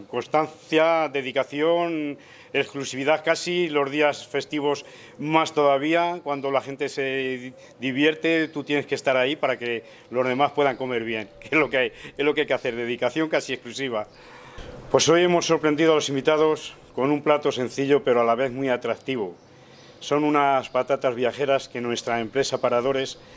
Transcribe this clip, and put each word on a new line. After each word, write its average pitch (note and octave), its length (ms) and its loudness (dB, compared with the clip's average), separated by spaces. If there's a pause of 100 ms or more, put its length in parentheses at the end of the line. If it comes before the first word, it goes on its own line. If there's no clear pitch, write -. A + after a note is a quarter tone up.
constancia, D#3 1000 0
dedicación, D3 1080 -2 (360)
exclusividad C#3 720 -2
casi, E3+ 440 -2
los C#3+ 220 0
días D3 360 0
festivos C#3+ 580 -4 (340)
más D#3 340 2
todavía, D#3 680 2
cuando C#3 280 -4
la C3+ 100 2
gente C3+ 280 -6
se C3 640 -4 (260)
divierte, D#3 680 2
tú C#3+ 160 -8
tienes C#3+ 220 -2
que - 80 -6
estar C3 220 2
ahí C3 200 2
para C3 220 -2
que A#2+ 260 -4 (260)
los B2+ 160 0
demás C3+ 260 2
puedan C#3 240 2
comer B2+ 280 -4
bien, A2 300 -6
<laughs> - 60 -20
que - 120 -18
es D#3 60 2
lo C#3 120 2
que C3+ 60 0
hay, B2 160 0 (240)
es C#3+ 80 0
lo D3 100 2
que D3+ 80 0
hay C3 40 -4
que C3+ 80 0
hacer, A#2+ 220 -4
dedicación B2 520 -2
casi D3+ 240 -2
exclusiva. A#2 540 -6 (840)
Pues - 180 4
hoy E3 140 6
hemos F3 240 2
sorprendido D#3 460 4
a D3+ 40 4
los C#3+ 120 0
invitados D#3 680 2 (200)
con B2+ 160 0
un D3 120 0
plato D3 300 2
sencillo, C3+ 500 2
pero A#2+ 180 2
a A#2 40 4
la A2+ 100 4
vez B2+ 160 0
muy C3 180 -4
atractivo. A#2 680 -4 (640)
Son D3 240 0
unas C#3+ 460 2
patatas B2+ 440 0
viajeras B2+ 540 0
que B2 120 -8
nuestra A#2+ 400 -2
empresa B2+ 400 -2
Paradores C3 580 0 (180)